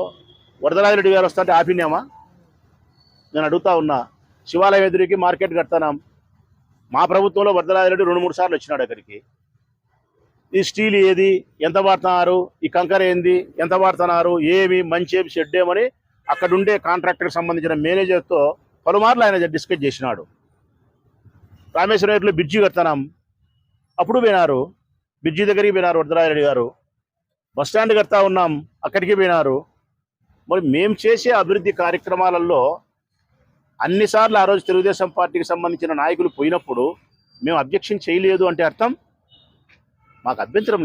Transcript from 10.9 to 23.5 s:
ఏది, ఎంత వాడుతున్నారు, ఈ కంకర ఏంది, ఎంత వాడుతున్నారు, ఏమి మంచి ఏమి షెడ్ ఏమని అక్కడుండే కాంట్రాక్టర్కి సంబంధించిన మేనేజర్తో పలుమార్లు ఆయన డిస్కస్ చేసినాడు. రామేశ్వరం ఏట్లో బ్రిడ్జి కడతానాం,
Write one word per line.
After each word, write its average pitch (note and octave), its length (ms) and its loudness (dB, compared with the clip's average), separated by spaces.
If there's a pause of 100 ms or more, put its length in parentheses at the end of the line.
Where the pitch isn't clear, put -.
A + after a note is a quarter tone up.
ఏది, F#3+ 200 2 (360)
ఎంత E3+ 200 0
వాడుతున్నారు, F3+ 520 2 (260)
ఈ D3+ 120 0
కంకర F3+ 260 0 (100)
ఏంది, F3+ 240 2 (260)
ఎంత E3+ 120 -2 (100)
వాడుతున్నారు, F3 480 0 (240)
ఏమి F#3 220 2 (140)
మంచి F3 280 -4
ఏమి E3+ 140 -6
షెడ్ D#3 280 -4
ఏమని F3+ 220 0 (480)
అక్కడుండే F#3+ 420 0 (120)
కాంట్రాక్టర్కి F3 500 -2
సంబంధించిన E3+ 380 -4 (100)
మేనేజర్తో F3+ 560 0 (460)
పలుమార్లు A3 380 2
ఆయన F#3+ 300 2
డిస్కస్ D3+ 300 -4
చేసినాడు. B2 380 -4 (1500)
రామేశ్వరం G3+ 400 2
ఏట్లో G3+ 220 0
బ్రిడ్జి E3+ 260 -2
కడతానాం, E3 360 0 (1000)